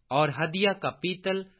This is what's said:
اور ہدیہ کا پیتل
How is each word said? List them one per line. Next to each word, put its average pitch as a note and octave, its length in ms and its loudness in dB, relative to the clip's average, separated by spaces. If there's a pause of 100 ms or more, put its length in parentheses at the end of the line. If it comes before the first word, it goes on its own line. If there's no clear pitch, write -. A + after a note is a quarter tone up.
(100)
اور D3 180 4 (100)
ہدیہ F#3 420 0
کا C3 100 -4 (120)
پیتل F#3 400 -2 (180)